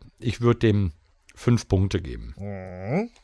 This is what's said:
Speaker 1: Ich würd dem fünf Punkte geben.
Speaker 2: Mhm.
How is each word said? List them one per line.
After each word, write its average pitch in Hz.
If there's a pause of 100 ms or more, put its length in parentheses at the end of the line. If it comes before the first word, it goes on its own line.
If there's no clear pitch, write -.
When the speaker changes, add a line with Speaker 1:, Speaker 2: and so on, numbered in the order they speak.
(180)
Speaker 1:
Ich 113
würd 117
dem 104 (420)
fünf -
Punkte 95
geben. 58
Speaker 2:
Mhm. 98 (140)